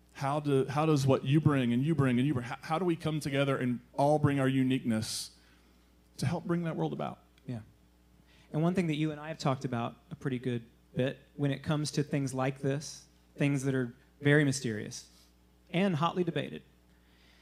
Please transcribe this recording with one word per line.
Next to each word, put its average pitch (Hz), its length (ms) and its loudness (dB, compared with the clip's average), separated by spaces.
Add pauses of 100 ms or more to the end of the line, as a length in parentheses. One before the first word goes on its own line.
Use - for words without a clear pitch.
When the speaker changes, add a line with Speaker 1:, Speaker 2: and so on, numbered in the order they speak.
(140)
Speaker 1:
How 147 260 -2
do, 139 260 2
how 143 200 0
does 147 200 4
what 131 180 4
you 139 160 4
bring 139 320 4
and 123 120 2
you 160 100 0
bring 131 240 4
and 127 100 2
you 151 60 0
bring, 123 120 -2
how, 127 160 -8
how 160 180 -2
do 190 60 -2
we 170 100 2
come 156 240 -4
together 139 380 0
and 123 220 -2 (160)
all 143 220 4
bring 143 220 2
our 131 80 2
uniqueness 131 840 0 (880)
to - 80 -4
help 165 200 -2
bring 170 180 0
that 160 120 -4
world 160 180 -2
about? 143 260 -6 (260)
Speaker 2:
Yeah. 120 140 -8 (920)
And 151 120 0
one 175 100 2
thing 180 140 0
that 151 80 0
you 156 160 -2
and 147 80 -10
I 151 80 -12
have 160 100 -10
talked 135 280 0
about 120 300 -4 (160)
a - 40 -10
pretty 123 240 -6
good 120 240 -4 (320)
bit - 240 -2 (160)
when 143 160 -2
it 139 100 -6
comes 151 300 -2
to 147 120 -2
things 139 300 -2
like 131 260 -2
this, 143 440 -4 (340)
things 143 260 2
that 127 120 0
are 123 180 -2 (280)
very 147 220 6
mysterious 117 600 -2 (640)
and 180 240 2
hotly 170 280 0
debated, 139 380 -4 (800)